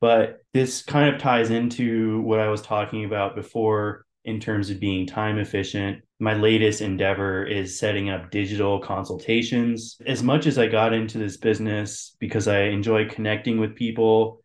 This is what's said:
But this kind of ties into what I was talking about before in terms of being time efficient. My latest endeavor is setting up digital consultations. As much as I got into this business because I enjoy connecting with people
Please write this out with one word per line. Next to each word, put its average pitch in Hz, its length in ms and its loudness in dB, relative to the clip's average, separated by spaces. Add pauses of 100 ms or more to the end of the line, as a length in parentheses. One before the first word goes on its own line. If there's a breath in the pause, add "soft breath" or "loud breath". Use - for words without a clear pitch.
But 117 400 4 (120)
this 127 300 0
kind 147 300 2
of 143 80 -6
ties 117 300 2
into 113 680 0
what 110 180 2
I 107 100 2
was 107 140 -2
talking 107 420 -4
about 101 300 -2
before 104 680 -2 (200)
in 110 160 -6
terms 101 300 -4
of 95 100 -6
being 95 260 0
time 107 320 -2
efficient. 98 640 -4 (180)
My 110 140 2
latest 107 460 4
endeavor 98 640 0
is 95 340 -4
setting 101 300 -2
up 87 220 -6
digital 101 480 0
consultations. 113 1200 -2 (100)
As 123 160 -2
much 151 240 2
as 139 120 2
I 113 80 4
got 113 260 2
into 110 260 -2
this 104 200 -6
business 107 800 -2
because 107 260 -2
I 101 180 4
enjoy 107 440 2
connecting 107 500 -2
with 107 160 -2
people 113 720 2